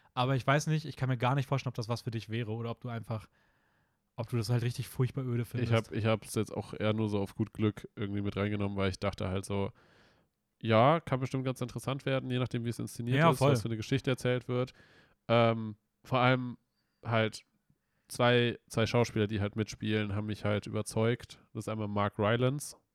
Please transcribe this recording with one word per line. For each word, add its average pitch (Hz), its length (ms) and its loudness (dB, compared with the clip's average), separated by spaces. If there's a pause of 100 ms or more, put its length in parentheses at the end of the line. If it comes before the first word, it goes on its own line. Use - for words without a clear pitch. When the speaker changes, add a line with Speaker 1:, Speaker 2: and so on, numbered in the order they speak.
(140)
Speaker 1:
Aber 131 200 2
ich 123 120 0
weiß 147 220 4
nicht, 156 180 0
ich 135 100 -10
kann 131 140 -2
mir 123 80 0
gar 123 160 2
nicht 139 140 0
vorstellen, 131 240 -2
ob - 40 -16
das 110 120 -6
was 117 140 -2
für 123 80 -6
dich 113 200 -6
wäre 110 220 -4
oder 113 180 -6
ob 113 100 -10
du 123 80 -10
einfach, 113 400 -6 (880)
ob 120 140 -8
du 123 80 -2
das 104 100 -2
halt 120 160 2
richtig 120 240 -4
furchtbar 131 360 -2
öde 120 200 -2
findest. 120 260 -2
Speaker 2:
Ich 117 60 6
hab, 110 160 0
ich 107 140 0
hab's 110 280 0
jetzt 104 220 0
auch 101 180 -8
eher 107 200 0
nur 110 140 0
so 101 120 0
auf 98 160 -6
gut 110 160 -2
Glück - 420 -2
irgendwie 101 280 -4
mit 101 140 -2
reingenommen, 101 420 -2
weil 98 120 2
ich 90 80 -6
dachte 98 300 -2
halt 92 160 -2
so, 98 260 -2 (920)
ja, 117 380 6
kann 127 200 -2
bestimmt 131 240 -2
ganz 131 160 -4
interessant 127 460 -6
werden, 131 240 -2
je 123 80 0
nachdem, 123 260 -2
wie 120 60 -2
es - 80 -6
inszeniert 120 400 -2
Speaker 1:
Ja, 165 120 8
Speaker 2:
ist, 135 80 2
Speaker 1:
voll. 139 140 6
Speaker 2:
was 120 80 4
für 117 80 -6
eine 113 80 -2
Geschichte 127 340 -2
erzählt 123 380 0
wird. 123 240 -2 (560)
Ähm, 113 480 4 (260)
vor 127 180 0
allem 127 360 2 (480)
halt 110 400 0 (640)
zwei, 120 500 2 (100)
zwei 110 180 2
Schauspieler, 113 400 2
die 101 160 -2
halt 101 120 -2
mitspielen, 107 600 -2
haben 107 140 -2
mich 107 180 -4
halt 104 200 0
überzeugt. 113 720 -2 (140)
Das 110 120 -8
ist - 40 -8
einmal 110 200 -4
Mark 101 300 0
Rylance. 120 560 0 (200)